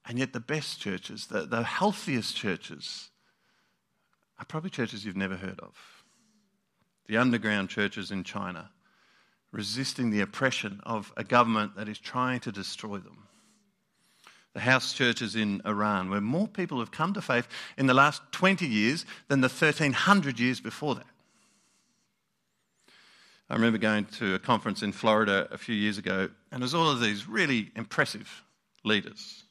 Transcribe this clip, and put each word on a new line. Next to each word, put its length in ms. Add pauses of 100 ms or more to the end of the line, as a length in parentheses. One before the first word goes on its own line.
And 120
yet 140
the 60
best 400
churches, 480
the, 200
the 160
healthiest 720
churches, 720 (1300)
are 80
probably 240
churches 340
you've 140
never 180
heard 240
of. 160 (1300)
The 100
underground 520
churches 420
in 120
China, 460 (840)
resisting 600
the 100
oppression 600
of 340
a 60
government 520
that 140
is 80
trying 440
to 100
destroy 480
them. 240 (1300)
The 80
house 320
churches 420
in 280
Iran, 460
where 120
more 260
people 320
have 120
come 220
to 80
faith 260 (300)
in 80
the 80
last 280 (100)
twenty 340
years 400 (220)
than 140
the 80
thirteen 440
hundred 460
years 200
before 360
that. 100 (2500)
I 60
remember 240
going 280 (120)
to 160
a 60
conference 420
in 100
Florida 600
a 60
few 180
years 240
ago, 300 (220)
and 120
there's 100
all 160
of 100
these 280
really 480
impressive 680 (400)
leaders 680